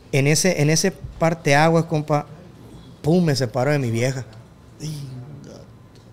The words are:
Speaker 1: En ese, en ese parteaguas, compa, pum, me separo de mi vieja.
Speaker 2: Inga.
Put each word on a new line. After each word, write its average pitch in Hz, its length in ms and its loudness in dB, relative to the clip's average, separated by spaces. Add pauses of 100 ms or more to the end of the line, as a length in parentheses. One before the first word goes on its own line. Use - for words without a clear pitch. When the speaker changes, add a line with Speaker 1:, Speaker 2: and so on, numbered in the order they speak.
(120)
Speaker 1:
En 139 160 2
ese, 151 340 2
en 147 80 4
ese 170 220 2 (280)
parteaguas, 165 680 4
compa, 151 420 -2 (760)
pum, 175 240 2
me 147 100 2
separo 127 360 0
de 147 80 2
mi 120 120 -2
vieja. 127 340 -2 (560)
Speaker 2:
Inga. 139 800 -14 (540)